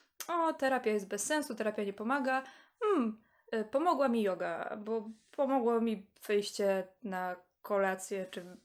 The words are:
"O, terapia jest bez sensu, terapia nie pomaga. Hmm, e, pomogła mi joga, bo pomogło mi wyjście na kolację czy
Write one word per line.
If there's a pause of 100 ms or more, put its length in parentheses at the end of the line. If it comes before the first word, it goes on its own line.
(280)
"O,
terapia
jest
bez
sensu,
terapia
nie
pomaga. (360)
Hmm, (300)
e,
pomogła
mi
joga,
bo (220)
pomogło
mi (200)
wyjście (160)
na (260)
kolację
czy